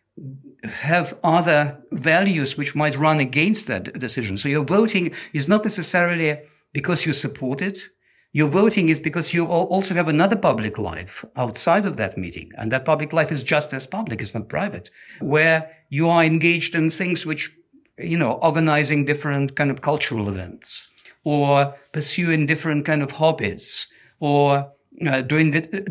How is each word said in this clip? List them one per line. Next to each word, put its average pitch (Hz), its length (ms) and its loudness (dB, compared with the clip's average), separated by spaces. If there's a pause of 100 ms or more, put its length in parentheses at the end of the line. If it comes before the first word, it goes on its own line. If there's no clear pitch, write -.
(640)
have 165 600 -2
other 160 540 4 (140)
values 160 640 2
which 143 180 -4
might 147 220 0
run 156 220 4
against 147 480 0
that 101 320 -6
decision. 117 380 -4
So 139 120 -4
your 147 140 0
voting 190 500 2 (200)
is 143 140 -2
not 214 160 4
necessarily 175 760 0 (320)
because 160 340 -2
you 156 80 0
support 135 480 -6
it. 196 180 -6 (560)
Your 147 120 4
voting 190 420 4
is 156 100 2
because 156 320 -4
you 170 140 0
al-, 175 240 0
also 190 240 -2
have 170 140 0
another 165 280 4
public 113 440 0
life 90 440 -8 (120)
outside 165 500 0
of 156 120 -4
that 107 200 -4
meeting. 87 400 -10
And 110 140 -6
that 131 140 -2
public 151 280 0
life 156 180 0
is 139 120 -6
just 147 300 -2
as 135 120 -8
public, 190 360 -8
it's 107 120 -10
not 110 160 -8
private, - 400 -6 (300)
where 160 500 2 (200)
you 156 200 0
are 165 140 6
engaged 165 500 2
in 160 160 2
things 175 380 -4
which, 156 240 -8 (480)
you 165 180 -2
know, 127 240 2
organizing 151 640 2
different 143 500 -2
kind 143 140 0
of 135 140 -6
cultural 117 460 -2
events - 580 -10 (360)
or 143 520 2 (160)
pursuing 160 560 0
different 151 380 0
kind 151 180 0
of 135 80 -6
hobbies - 760 -2 (340)
or, 143 520 2 (360)
uh, 135 140 0
doing 151 300 2
di-, 165 400 -2